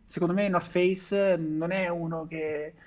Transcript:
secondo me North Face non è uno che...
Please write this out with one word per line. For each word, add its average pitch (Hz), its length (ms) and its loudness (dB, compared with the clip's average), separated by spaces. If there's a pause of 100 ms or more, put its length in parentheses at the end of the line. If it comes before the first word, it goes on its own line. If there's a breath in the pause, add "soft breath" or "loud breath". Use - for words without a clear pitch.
secondo 175 280 0
me 202 160 2
North 175 200 0
Face 185 680 2
non 160 340 -2
è 190 180 0
uno 165 380 -4
che... 156 460 -6 (140 loud breath)